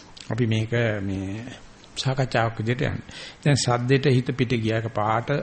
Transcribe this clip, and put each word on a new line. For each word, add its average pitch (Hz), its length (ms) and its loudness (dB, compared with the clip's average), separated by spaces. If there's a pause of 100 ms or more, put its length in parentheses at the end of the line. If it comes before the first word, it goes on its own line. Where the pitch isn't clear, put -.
(260)
අපි 117 200 0
මේක 110 280 0 (260)
මේ 98 460 -4 (480)
සාකච්ඡාවක් 123 640 0
විදිහට 120 260 -2
යන්න. 104 160 -2 (380)
දැන් 143 200 4
සද්දෙට 123 500 2
හිත 127 240 4
පිට 123 240 0
ගියා 110 240 0
එක 113 100 -2
පාට 110 400 0 (140)